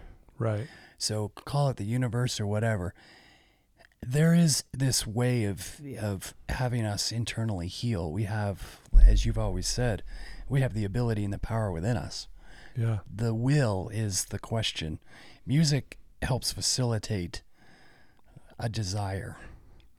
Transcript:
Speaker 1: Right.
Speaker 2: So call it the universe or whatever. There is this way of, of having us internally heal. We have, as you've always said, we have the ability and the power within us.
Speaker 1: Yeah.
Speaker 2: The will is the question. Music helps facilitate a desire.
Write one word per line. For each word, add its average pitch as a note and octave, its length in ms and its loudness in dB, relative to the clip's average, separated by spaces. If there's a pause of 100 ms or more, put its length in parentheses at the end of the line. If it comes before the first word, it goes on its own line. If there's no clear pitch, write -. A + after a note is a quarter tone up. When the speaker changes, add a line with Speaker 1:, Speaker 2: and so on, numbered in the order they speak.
(380)
Speaker 1:
Right. A2 300 -2 (320)
Speaker 2:
So G#2+ 300 -4
call C#3+ 400 -2
it A#2 80 -4
the G2+ 60 -6
universe A#2+ 560 -2
or G#2+ 60 -2
whatever. G#2 480 0 (1080)
There D#3 340 4
is E3 360 4
this B2+ 360 0
way A#2+ 380 2
of, - 360 -6 (180)
of G2+ 360 -4 (140)
having A#2+ 360 -2
us G2+ 260 -4
internally A2 560 -4
heal. F#2 440 -2
We G#2 140 -2
have, G2+ 540 -4 (240)
as - 220 12
you've A2 140 2
always F#2 280 -2
said, A#2+ 360 0 (440)
we C3+ 140 2
have B2 140 0
the G#2+ 100 0
ability A2 380 0
and G2+ 100 -2
the F#2+ 60 -6
power A2 320 -2
within F#2 260 0
us. - 300 -8 (480)
Speaker 1:
Yeah. A2+ 240 0 (120)
Speaker 2:
The A2+ 220 -2
will A#2 580 2
is G#2+ 340 -2
the G2+ 120 -8
question. D#2+ 640 -4 (440)
Music D3 540 0 (240)
helps - 300 -2
facilitate G#2+ 920 -2 (1200)
a A#2 100 -4
desire. G2 680 -4 (600)